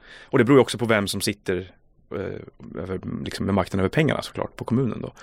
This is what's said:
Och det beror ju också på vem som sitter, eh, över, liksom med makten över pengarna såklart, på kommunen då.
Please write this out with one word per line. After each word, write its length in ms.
Och 140
det 60
beror 140
ju 40
också 160
på 80
vem 220
som 140
sitter, 500
eh, 680
över, 180
liksom 220
med 100
makten 240
över 100
pengarna 320
såklart, 340
på 80
kommunen 380
då. 200